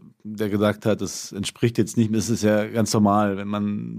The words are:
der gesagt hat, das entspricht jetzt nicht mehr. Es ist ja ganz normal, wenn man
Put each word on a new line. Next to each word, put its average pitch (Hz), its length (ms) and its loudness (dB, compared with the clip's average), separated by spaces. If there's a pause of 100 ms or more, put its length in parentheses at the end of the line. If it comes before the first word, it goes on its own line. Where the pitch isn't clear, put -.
(240)
der 107 260 -6
gesagt 104 360 2
hat, 104 160 0
das - 300 -8
entspricht 107 460 -2
jetzt 110 200 0
nicht 113 120 2
mehr. 110 100 0
Es 104 100 -2
ist 104 140 0
ja 107 240 4
ganz 107 260 0
normal, 104 440 4
wenn 101 100 -8
man 104 520 -4